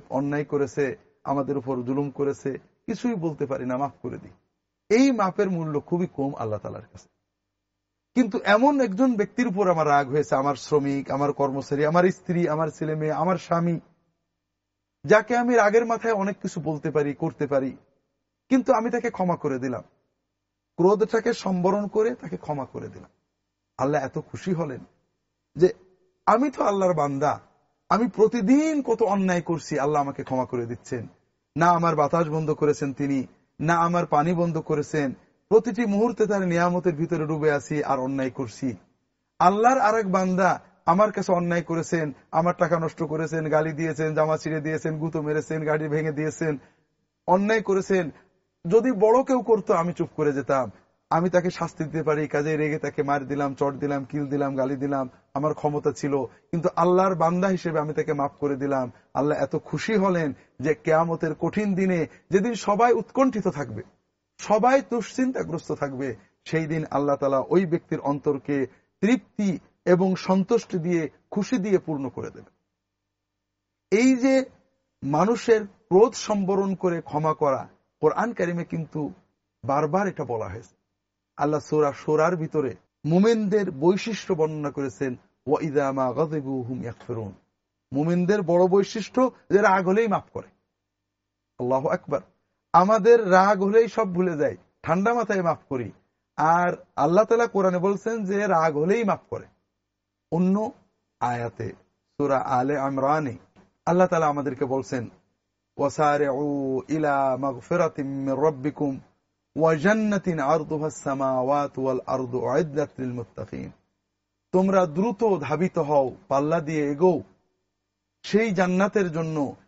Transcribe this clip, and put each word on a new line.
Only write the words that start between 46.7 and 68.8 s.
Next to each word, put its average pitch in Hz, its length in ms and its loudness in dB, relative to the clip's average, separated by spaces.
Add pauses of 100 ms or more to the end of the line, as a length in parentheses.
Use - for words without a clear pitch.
অন্যায় 202 360 2
করেছেন। 190 480 0 (560)
যদি 226 260 4
বড় 220 320 4
কেউ 254 180 0
করতো 208 320 2
আমি 170 180 0
চুপ - 240 -4
করে 147 160 2
যেতাম, 135 380 0 (400)
আমি 170 200 2
তাকে 175 200 2
শাস্তি 160 340 -6
দিতে 156 180 -6
পারি, 151 260 0
কাজে 151 280 0
রেগে 151 220 0
তাকে 147 240 -4
মার 139 260 -2
দিলাম, 143 260 -2
চট 139 200 -2
দিলাম, 139 300 -4
কিল 143 220 -6
দিলাম, 139 300 -2
গালি 131 200 -2
দিলাম, 135 340 -4 (240)
আমার 151 200 -2
ক্ষমতা 147 380 -2
ছিল, 143 300 -4
কিন্তু 170 540 -4
আল্লাহর 180 380 4
বান্দা 175 340 0
হিসেবে 165 320 -2
আমি 151 140 -4
তাকে 156 180 -2
মাফ 143 200 -2
করে 143 240 -4
দিলাম। 131 360 -2 (220)
আল্লাহ 143 240 0
এত 139 180 -4
খুশি 156 380 -4
হলেন 180 380 0 (280)
যে 147 140 0
কেয়ামতের 160 600 0
কঠিন 196 400 -2
দিনে, 180 320 0 (240)
যেদিন 208 240 2
সবাই 214 380 2
উৎকণ্ঠিত 226 560 0
থাকবে, 135 340 -8 (580)
সবাই 240 500 4
দুশ্চিন্তাগ্রস্ত 196 840 -4
থাকবে, 135 440 -6 (280)
সেই 160 220 -2
দিন 156 240 -2
আল্লাহ 143 260 0
তাআলা 135 320 0
ওই 185 180 4
ব্যক্তির 160 340 -4
অন্তরকে 139 640 -2 (340)